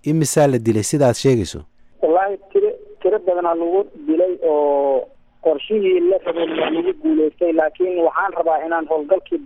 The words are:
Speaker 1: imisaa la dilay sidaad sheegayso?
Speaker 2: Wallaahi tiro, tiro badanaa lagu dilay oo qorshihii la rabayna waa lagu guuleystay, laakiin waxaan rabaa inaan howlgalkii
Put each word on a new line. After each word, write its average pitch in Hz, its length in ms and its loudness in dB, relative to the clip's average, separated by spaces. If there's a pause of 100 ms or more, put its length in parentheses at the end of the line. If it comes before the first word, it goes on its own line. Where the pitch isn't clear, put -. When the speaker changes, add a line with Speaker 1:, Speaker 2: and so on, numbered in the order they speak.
Speaker 1:
imisaa 151 440 2
la 131 100 2
dilay 110 260 2
sidaad 135 320 2
sheegayso? 120 440 0 (420)
Speaker 2:
Wallaahi 190 360 2 (140)
tiro, - 180 -2 (320)
tiro - 180 0
badanaa 175 360 0
lagu 170 280 0 (240)
dilay 175 260 2 (100)
oo 143 640 0 (360)
qorshihii 185 560 0
la 180 260 2
rabayna 320 360 -4
waa 302 80 -2
lagu 339 320 -2
guuleystay, 175 520 0
laakiin 175 460 -2
waxaan 170 380 0
rabaa 160 280 -2
inaan 165 220 -4
howlgalkii 156 580 -2